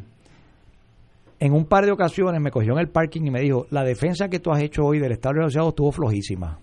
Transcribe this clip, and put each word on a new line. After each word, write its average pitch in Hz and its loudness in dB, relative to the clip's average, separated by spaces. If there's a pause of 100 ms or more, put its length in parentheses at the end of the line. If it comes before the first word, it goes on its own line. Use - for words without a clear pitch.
(1400)
en 143 2
un 156 4
par 196 4
de 202 4
ocasiones 180 0
me 147 -2
cogió 110 0
en 143 0
el 170 0
parking 165 -2
y 139 -2
me 127 -2
dijo, 135 0
"La 143 -2
defensa 160 -2
que 180 -4
tú 165 -4
has 147 2
hecho 151 -2
hoy 151 2
del 131 0
Estado 131 -2
de 156 0
los 160 0
Asociados 156 0
estuvo 147 0
flojísima. 98 -4